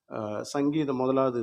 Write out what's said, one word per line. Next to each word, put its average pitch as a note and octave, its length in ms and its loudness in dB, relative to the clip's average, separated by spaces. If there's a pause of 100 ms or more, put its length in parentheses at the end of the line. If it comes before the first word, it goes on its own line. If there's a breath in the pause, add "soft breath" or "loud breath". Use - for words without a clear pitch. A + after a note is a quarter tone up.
(100)
ஆஹ், G#2+ 380 -6
சங்கீதம், C#3+ 520 0
முதலாவது C3 420 2